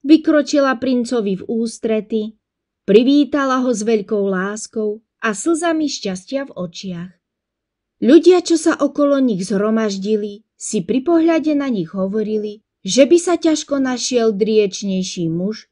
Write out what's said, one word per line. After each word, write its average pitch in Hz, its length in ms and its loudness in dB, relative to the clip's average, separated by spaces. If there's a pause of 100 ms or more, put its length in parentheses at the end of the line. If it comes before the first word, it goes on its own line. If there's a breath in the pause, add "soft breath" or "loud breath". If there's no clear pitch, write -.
vykročila 294 720 2
princovi 240 560 -2
v - 80 -12
ústrety, 226 800 -4 (640)
privítala 262 720 4
ho 254 80 0
s 214 160 -2
veľkou 208 400 -2
láskou 208 800 -4 (160)
a 220 160 -4
slzami 330 480 -2
šťastia 262 640 -6
v - 80 -20
očiach. 180 540 -10 (920)
Ľudia, 330 400 6
čo 339 160 0
sa 320 240 0
okolo 285 400 0
nich 214 240 0
zhromaždili, 208 1120 -2
si - 240 -6
pri 226 240 -2
pohľade 320 480 2
na 285 160 -2
nich 185 240 -4
hovorili, 208 720 -4 (240)
že 220 160 4
by 330 160 6
sa 339 160 0
ťažko 302 480 -2
našiel 240 480 0
driečnejší 190 960 0
muž 180 440 -4